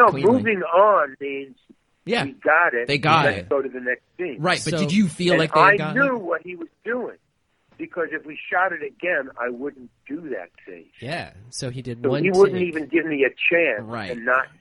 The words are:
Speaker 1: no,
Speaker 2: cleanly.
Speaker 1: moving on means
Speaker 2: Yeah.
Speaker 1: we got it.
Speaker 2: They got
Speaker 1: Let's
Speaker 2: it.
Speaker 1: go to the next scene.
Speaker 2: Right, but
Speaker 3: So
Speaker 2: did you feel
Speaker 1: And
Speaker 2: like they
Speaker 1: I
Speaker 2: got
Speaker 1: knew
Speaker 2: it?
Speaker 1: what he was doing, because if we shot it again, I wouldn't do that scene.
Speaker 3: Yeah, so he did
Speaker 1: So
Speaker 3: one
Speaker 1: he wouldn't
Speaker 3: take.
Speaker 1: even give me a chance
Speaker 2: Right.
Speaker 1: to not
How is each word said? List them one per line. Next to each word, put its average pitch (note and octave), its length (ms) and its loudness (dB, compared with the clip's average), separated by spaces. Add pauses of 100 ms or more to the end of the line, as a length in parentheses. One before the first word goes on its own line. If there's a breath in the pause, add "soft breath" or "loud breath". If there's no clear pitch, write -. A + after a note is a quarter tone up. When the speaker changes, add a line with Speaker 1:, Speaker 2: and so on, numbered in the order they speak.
Speaker 1:
no, A3+ 80 10
Speaker 2:
cleanly. D3 240 4
Speaker 1:
moving G#3+ 300 0
on E3 580 4
means C#3 360 -8 (480)
Speaker 2:
Yeah. A3+ 200 -2
Speaker 1:
we - 80 -6
got D#3 420 2
it. A#2+ 140 0
Speaker 2:
They C#3+ 100 2
got D3 280 4
Speaker 1:
Let's A2+ 140 0
Speaker 2:
it. F2+ 80 -10
Speaker 1:
go C#3 140 0
to C3+ 60 -6
the B2+ 120 -12
next B2 220 -4 (160)
scene. E3 220 -6
Speaker 2:
Right, F3+ 240 0
but - 80 -4
Speaker 3:
So E3 60 -2
Speaker 2:
did D3 140 -2
you G3+ 160 4
feel F3 260 0
Speaker 1:
And D#3+ 60 4
Speaker 2:
like D#3 140 0
they D#3 60 4
Speaker 1:
I G3 160 6
Speaker 2:
got D#3 180 -4
Speaker 1:
knew C4 220 0
Speaker 2:
it? A3+ 60 -8
Speaker 1:
what E3+ 200 -6
he - 140 -14
was E3 120 -14 (160)
doing, G#3+ 320 -6 (640)
because D#3+ 320 -6
if D3+ 160 -8
we D3+ 100 -16 (140)
shot F#3 220 0
it D#3 100 -10
again, C#3+ 480 -4 (100)
I A#2+ 100 -4
wouldn't B2+ 380 -10 (200)
do D#3 220 -10
that F2+ 200 -10 (160)
scene. E2+ 200 -20 (140)
Speaker 3:
Yeah, B2 300 -10 (200)
so C3 200 -8
he B2+ 100 -10
did A#2+ 220 -10
Speaker 1:
So C#3 80 0
Speaker 3:
one C#3+ 140 0
Speaker 1:
he F#3+ 80 2
wouldn't F#3 260 6
Speaker 3:
take. F3+ 100 -2
Speaker 1:
even D#3 200 -6
give D#3+ 180 0
me C#3+ 180 0
a B2 60 4
chance C#3 520 0
Speaker 2:
Right. G#2+ 340 -8
Speaker 1:
to A#2 40 -12
not B2+ 280 0 (120)